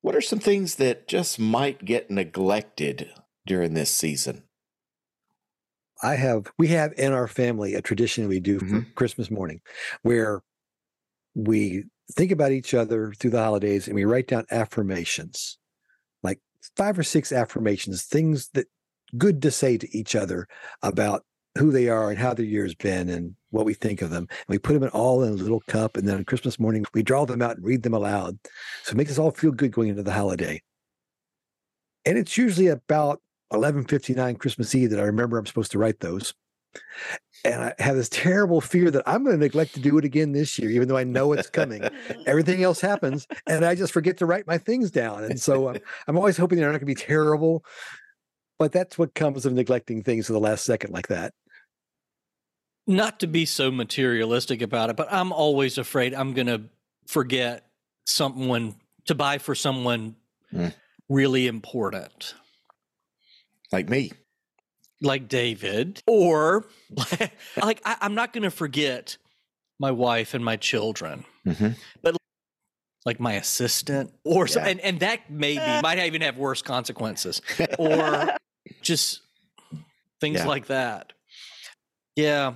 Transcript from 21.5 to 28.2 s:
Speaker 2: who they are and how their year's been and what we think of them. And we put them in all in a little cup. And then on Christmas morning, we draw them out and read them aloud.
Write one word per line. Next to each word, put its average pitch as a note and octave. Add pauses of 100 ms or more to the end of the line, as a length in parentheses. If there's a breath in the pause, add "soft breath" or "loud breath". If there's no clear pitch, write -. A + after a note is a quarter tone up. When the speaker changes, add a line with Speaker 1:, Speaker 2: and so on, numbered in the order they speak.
Speaker 2:
who D3+
they B2+
are A2
and G2+
how B2
their A#2
year's G#2
been F#2
and F2 (160)
what A2
we G#2+
think G#2
of E2+
them. F2
And -
we G2
put -
them D3
in B2+
all B2+
in A2+
a G#2
little G#2
cup. A2
And G2
then G2
on F#2+
Christmas -
morning, A2 (100)
we A2
draw C3+
them B2
out A#2
and F3+
read A#2+
them A#2
aloud. G2+ (480 loud breath)